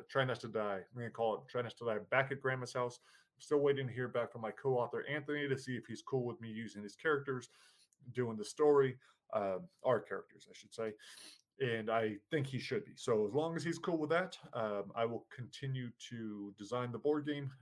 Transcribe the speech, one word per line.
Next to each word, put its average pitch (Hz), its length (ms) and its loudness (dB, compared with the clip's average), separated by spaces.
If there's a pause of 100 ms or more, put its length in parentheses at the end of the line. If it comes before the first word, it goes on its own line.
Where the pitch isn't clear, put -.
Try 135 160 4
Not 120 160 -2
to 120 60 -8
Die. 104 280 0
I'm 95 240 -10
gonna 117 100 -4
call 110 260 2
it - 140 -6
Try 123 120 -2
Not 113 160 -6
to 117 80 -6
Die 110 140 2 (120)
Back 135 200 4
at 135 100 -4
Grandma's 127 320 0
House. 123 260 -2 (360)
I'm - 60 -20
still 151 180 4
waiting 139 280 4
to 113 60 -6
hear 123 140 -2
back 117 240 0
from 117 100 -10
my 107 100 -2
co-author, 123 580 0
Anthony, 147 380 -2
to 131 100 2
see 131 180 -4
if 117 120 -6
he's 110 140 -8
cool 127 240 0
with 120 160 -4
me 113 80 -8
using 107 340 -8
his 104 120 -10
characters, 139 540 0 (640)
doing 117 240 0
the 104 80 -4
story, 139 520 6 (360)
uh, 98 240 2 (260)
our 120 160 6
characters, - 500 -8
I - 40 -20
should - 200 -20
say. 110 200 -4 (680)
And 113 300 0
I 110 260 2 (160)
think 139 160 0
he 131 120 -2
should 113 240 -2
be. - 120 -16
So 107 320 2
as 101 60 -2
long 160 220 0
as 151 80 -4
he's 165 140 -2
cool 170 220 0
with 151 100 0
that, 180 280 2 (160)
um, 104 420 -2
I 117 100 2
will 113 240 -4
continue 127 600 -6 (200)
to 104 480 -6
design 120 340 -2
the 117 60 -6
board 147 280 2
game 143 260 -4 (100)